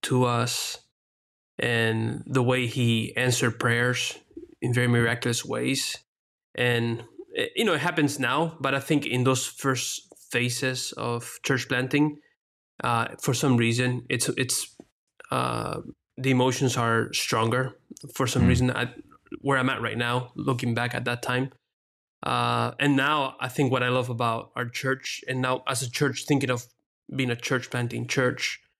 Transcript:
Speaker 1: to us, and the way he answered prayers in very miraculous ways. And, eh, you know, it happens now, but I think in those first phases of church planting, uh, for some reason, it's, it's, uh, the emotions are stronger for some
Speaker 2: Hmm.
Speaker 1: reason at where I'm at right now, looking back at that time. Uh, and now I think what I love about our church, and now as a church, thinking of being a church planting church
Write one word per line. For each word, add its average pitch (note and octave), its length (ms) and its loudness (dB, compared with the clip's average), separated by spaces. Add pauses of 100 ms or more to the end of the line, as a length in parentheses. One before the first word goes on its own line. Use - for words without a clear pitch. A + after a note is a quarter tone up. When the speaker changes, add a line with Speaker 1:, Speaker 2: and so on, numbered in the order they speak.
Speaker 1:
to B2+ 200 2
us, A#2+ 540 0 (800)
and A2+ 640 0
the B2+ 180 0
way B2+ 240 2
he A#2 480 2
answered B2 440 0
prayers A#2+ 580 0 (440)
in A#2+ 120 0
very B2 140 4
miraculous A#2+ 580 2
ways. B2 520 -2 (580)
And, A#2 480 0 (340)
eh, - 180 -2
you - 80 0
know, G3 100 4
it C#3 80 0
happens D#3 380 0
now, C#3+ 400 0
but C3+ 140 0
I C#3 60 0
think C#3+ 260 0
in B2 180 0
those C3 220 4
first - 560 -4 (300)
phases B2 680 -2
of A#2+ 460 -6
church B2+ 260 0
planting, C#3+ 480 2 (680)
uh, A#2 260 0 (120)
for C3+ 120 0
some C3 220 4
reason, A#2+ 540 2
it's, B2 200 0
it's, - 460 -4 (560)
uh, B2+ 500 -2 (360)
the C3 140 0
emotions B2+ 440 2
are A#2 380 0
stronger A#2+ 640 0 (360)
for C3 140 -2
some B2+ 160 2
Speaker 2:
Hmm. B2 60 6
Speaker 1:
reason B2 220 4
at A#2+ 240 -4 (460)
where C3+ 160 2
I'm B2+ 120 2
at A2 120 -2
right A2 160 -4
now, A#2+ 380 0
looking B2 380 -2
back A#2+ 220 0
at B2 100 -4
that A#2+ 160 -2
time. B2+ 300 -2 (720)
Uh, A#2+ 560 0
and C#3+ 180 4
now C#3 420 0
I C3 80 -4
think B2+ 240 0
what B2 120 2
I B2 60 2
love B2+ 200 0
about A#2 460 -2
our B2 120 -4
church, - 600 -6
and C3 140 -2
now B2+ 260 0
as C3 160 -2
a B2 60 -6
church, B2+ 380 -2
thinking C3+ 220 2
of B2 160 -2 (500)
being C3 140 0
a A#2+ 60 0
church B2 340 -2
planting A#2+ 380 -4
church B2 520 0 (200)